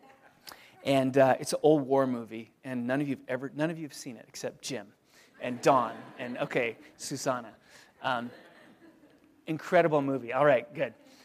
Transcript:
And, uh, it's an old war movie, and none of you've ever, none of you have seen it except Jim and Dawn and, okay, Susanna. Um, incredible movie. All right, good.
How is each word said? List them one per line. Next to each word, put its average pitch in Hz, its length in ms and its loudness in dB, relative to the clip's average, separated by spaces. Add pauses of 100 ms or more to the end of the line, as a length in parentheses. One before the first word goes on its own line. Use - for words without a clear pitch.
(840)
And, 131 320 2
uh, 131 220 6
it's - 140 -6
an - 100 -4
old 151 200 6
war 135 220 2
movie, 113 460 -6 (140)
and 127 200 -6
none 131 140 -2
of 147 80 -2
you've 131 220 -6
ever, 127 260 -6
none 156 140 -2
of 165 80 -8
you 160 80 -10
have 139 80 -16
seen 120 240 -14
it - 100 -20
except - 340 -10
Jim 110 240 -10 (540)
and 123 220 -6
Dawn 123 320 4 (260)
and, 123 200 -8
okay, 131 360 -2 (220)
Susanna. 123 560 -6 (480)
Um, 123 280 -4 (1200)
incredible 160 540 2
movie. 131 320 -4
All 135 100 2
right, 127 320 4
good. 131 180 -4 (320)